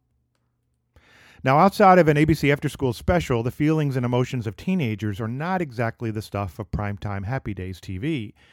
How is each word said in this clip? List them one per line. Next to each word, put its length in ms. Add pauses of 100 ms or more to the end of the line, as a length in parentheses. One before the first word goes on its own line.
(1400)
Now, 140
outside 400
of 80
an 100
A 80
B 100
C 180
after-school 400
special, 500
the 80
feelings 460
and 100
emotions 400
of 100
teenagers 640
are 80
not 320
exactly 520
the 100
stuff 380
of 100
primetime 540
Happy 280
Days 280
T 180
V 340 (200)